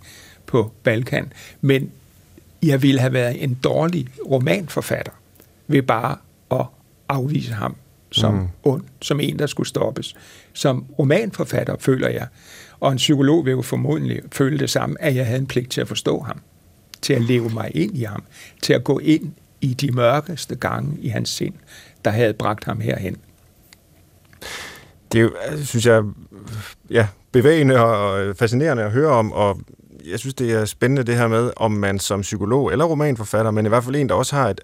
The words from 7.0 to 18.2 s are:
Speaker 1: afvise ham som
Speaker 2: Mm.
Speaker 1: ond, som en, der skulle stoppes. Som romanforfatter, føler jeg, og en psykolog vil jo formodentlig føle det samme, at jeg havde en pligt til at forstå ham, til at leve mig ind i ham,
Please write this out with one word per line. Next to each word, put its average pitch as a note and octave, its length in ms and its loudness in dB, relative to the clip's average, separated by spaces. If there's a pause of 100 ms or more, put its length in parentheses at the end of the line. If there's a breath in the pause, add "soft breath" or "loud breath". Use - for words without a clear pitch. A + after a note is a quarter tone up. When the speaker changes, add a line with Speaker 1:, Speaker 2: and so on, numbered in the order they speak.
Speaker 1:
afvise C3+ 440 -2
ham A#2 220 -6 (380)
som G#2+ 200 2
Speaker 2:
Mm. F#2+ 140 -2 (160)
Speaker 1:
ond, C3 180 2 (200)
som C#3+ 180 -2
en, C#3+ 200 -2
der D3 80 0
skulle - 220 -4
stoppes. - 460 -4 (380 loud breath)
Som C3 320 -2 (140)
romanforfatter, E3+ 800 0
føler C3 300 0
jeg, A#1+ 180 -4 (520 loud breath)
og C#3 120 2
en - 60 0
psykolog C#3 480 4
vil C3 60 0
jo C3 100 0
formodentlig C3 600 -2 (100)
føle C#3 280 0
det C3 100 -2
samme, - 320 -2
at C#3 140 0
jeg B2+ 100 0
havde A#2+ 140 0
en C3+ 80 -2
pligt B2+ 240 -4
til C3+ 100 -2
at - 60 -4
forstå - 320 -2
ham, - 220 -10 (600)
til C#3+ 120 0
at B2 80 2
leve A#2 280 2
mig A2 260 -6
ind E3+ 220 -2
i A#2+ 60 -2
ham, G2+ 200 -8 (380 loud breath)